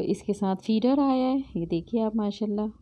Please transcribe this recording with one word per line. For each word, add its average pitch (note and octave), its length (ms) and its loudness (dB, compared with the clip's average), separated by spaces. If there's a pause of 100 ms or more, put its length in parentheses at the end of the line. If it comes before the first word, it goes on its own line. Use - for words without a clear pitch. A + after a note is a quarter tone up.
इसके G3+ 240 -2
साथ F#3+ 240 0
फीडर B3 420 2
आया C4 280 2
है, C4+ 160 0 (120)
ये E3+ 100 -4
देखिए E3+ 360 -2
आप A3 140 0
माशाल्लाह G#3 520 -2 (140)